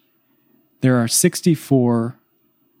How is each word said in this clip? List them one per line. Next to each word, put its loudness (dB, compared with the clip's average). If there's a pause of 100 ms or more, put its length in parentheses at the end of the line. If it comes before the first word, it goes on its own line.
(800)
There 2
are 0
sixty-four 0 (640)